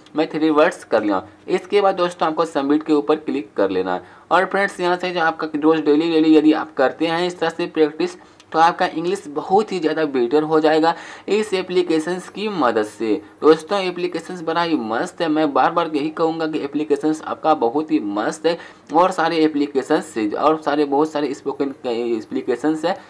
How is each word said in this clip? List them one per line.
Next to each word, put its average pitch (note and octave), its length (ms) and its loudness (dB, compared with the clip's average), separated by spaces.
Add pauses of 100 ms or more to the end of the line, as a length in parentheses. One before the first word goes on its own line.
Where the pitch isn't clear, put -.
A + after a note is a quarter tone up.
(160)
मैं D#3 140 0
three D#3 200 0
words D#3 340 2
कर A2 180 2
लिया G#2 140 0
हूँ। F#2 120 -6 (220)
इसके F#3 300 0
बाद F#3+ 140 2
दोस्तों F3 340 -2
आपको D#3+ 180 0
submit D3 360 0
के D#3 100 -2
ऊपर D3+ 260 2
click C#3 360 -6
कर G2 160 0
लेना F#2 240 -2
है। F2+ 80 -6 (280)
और F3+ 160 4
friends G3 340 -2
यहाँ F3+ 160 0
से F3+ 140 -4
जो F3 120 -4
आपका D#3+ 340 -2
रोज़ D#3 260 2
daily D3+ 280 2
daily D#3 260 6
यदि D3+ 180 6
आप - 200 -6
करते C3+ 320 0
हैं E3+ 200 0
इस F3 140 -6
तरह E3 100 0
से F3 180 -6
practice, D#3 480 0 (360)
तो E3 60 0
आपका E3+ 300 2
English F3 400 -4
बहुत F#3 440 0
ही F#3+ 80 -4
ज़्यादा D#3 260 0
better C3+ 360 2
हो D#3 180 2
जाएगा D#3+ 340 4 (340)
इस G#3 260 0
applications F3+ 720 -2
की G#3 220 -6
मदद A#2 340 2
से। A2 300 -2 (280)
दोस्तों D#3+ 380 4
applications F3 640 -6
बड़ा E3 200 0
ही E3 140 0
मस्त B2 460 -4
है, E3 60 0
मैं D3+ 240 0
बार C3+ 200 4
बार E3+ 220 0
यही D3 160 -2
कहूँगा D#3+ 360 -2
कि D#3 120 -4
एप्लीकेशंस D3 680 -2
आपका D#3 320 0
बहुत C#3 340 -2
ही D3 100 2
मस्त A2 460 -4
है E3+ 100 2 (380)
और F3+ 180 4
सारे E3 260 0
applications D3+ 680 0
से G#2+ 240 -2
और D#3 320 2
सारे D3 240 0
बहुत D3 240 0
सारे C3+ 240 -2
spoken C#3 400 -6 (120)
एप्लीकेशंस A#2+ 960 -2
है F#3+ 120 -2 (140)